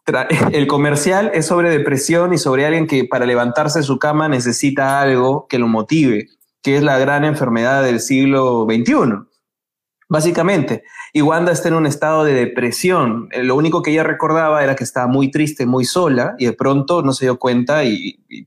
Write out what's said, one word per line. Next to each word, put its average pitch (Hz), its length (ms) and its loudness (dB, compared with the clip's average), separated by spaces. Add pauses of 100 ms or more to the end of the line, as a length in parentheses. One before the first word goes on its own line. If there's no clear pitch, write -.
tra-, 131 240 -2
<laughs> - 240 0
el 143 140 0
comercial 147 680 0
es 156 120 0
sobre 175 240 2
depresión 160 640 0
y 156 40 0
sobre 139 280 0
alguien 160 200 0
que 131 180 0
para 123 220 -2
levantarse 123 540 0
de 143 40 -2
su 131 140 -2
cama 151 300 0
necesita 135 720 0
algo 135 480 0
que 131 100 -2
lo 120 80 0
motive, 113 600 0 (340)
que 139 140 0
es 147 80 2
la 139 140 2
gran 143 260 2
enfermedad 135 580 0
del 123 160 0
siglo 131 680 0
veintiuno, 120 600 0 (800)
básicamente. 165 760 0 (280)
Y 151 100 2
Wanda 165 280 2
está 165 160 -2
en 165 80 2
un 160 120 2
estado 156 360 0
de 147 120 2
depresión. 120 960 0
Eh, 127 100 -4
lo 131 140 0
único 160 260 0
que 156 80 -4
ella 156 140 2
recordaba 156 580 0
era 135 140 0
que - 80 -8
estaba 123 240 -4
muy 135 240 0
triste, 151 340 -2
muy 127 180 0
sola, 160 540 0
y 123 80 -2
de 113 60 0
pronto 139 500 0
no 135 100 0
se 135 120 -4
dio 123 160 0
cuenta 123 420 0
y, 104 460 -6
y 57 180 -18